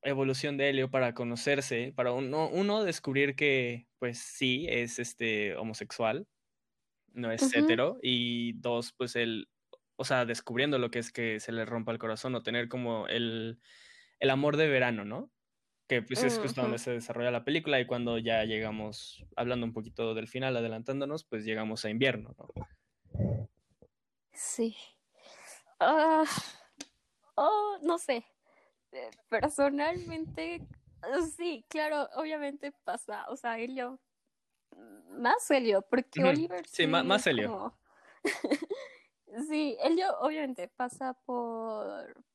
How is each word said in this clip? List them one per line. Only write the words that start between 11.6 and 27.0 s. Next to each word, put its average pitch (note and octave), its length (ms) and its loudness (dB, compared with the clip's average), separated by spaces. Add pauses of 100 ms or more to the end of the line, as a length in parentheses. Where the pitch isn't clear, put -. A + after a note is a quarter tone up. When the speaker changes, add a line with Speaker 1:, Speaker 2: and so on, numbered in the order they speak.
Speaker 1:
rompa A#2 260 -4
el A2+ 60 -4
corazón A2+ 380 -4
o A2+ 80 -4
tener A#2+ 240 -2
como A#2 400 -4
el, A2+ 520 -2 (600)
el C#3 100 6
amor C#3+ 280 4
de D#3 100 6
verano, B2 360 2
¿no? B2+ 280 -10 (560)
Que, A#2+ 140 2
pues, B2+ 220 -2
es A#3 140 2
Speaker 2:
Mm, - 20 -2
Speaker 1:
justo B2+ 220 -2
donde A#2 160 0
Speaker 2:
ujú. - 20 -6
Speaker 1:
se B2 120 -4
desarrolla A#2+ 400 -2
la A#2 120 -2
película D3+ 360 2
y A#2+ 60 0
cuando A#2+ 320 0
ya A2+ 260 2
llegamos, G#2+ 840 -4 (100)
hablando A#2+ 300 0
un A#2 80 -6
poquito A2+ 400 -4
del A2+ 140 -6
final, C3 280 -2
adelantándonos, C3+ 680 -4
pues, G#2+ 200 -6
llegamos A2 400 -4
a G#2+ 40 -2
invierno, A#2+ 480 0
¿no? - 160 -20 (1800)
Speaker 2:
Sí. - 440 -4 (1040)
Ah, D#4 440 6 (1120)